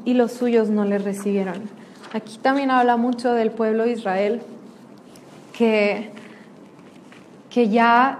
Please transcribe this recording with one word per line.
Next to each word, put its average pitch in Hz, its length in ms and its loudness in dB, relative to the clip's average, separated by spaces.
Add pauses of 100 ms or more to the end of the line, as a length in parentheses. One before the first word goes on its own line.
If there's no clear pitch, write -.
y 247 80 0
los 233 180 2
suyos 233 380 0
no 208 160 0
le 202 140 0
recibieron. 196 560 -4 (580)
Aquí - 260 -10
también 269 300 0
habla 247 280 2
mucho 240 360 0
del 226 160 0
pueblo 220 360 -2
de 240 80 -2
Israel, 208 480 -2 (1160)
que, 208 520 2 (1400)
que 240 200 2
ya 233 500 4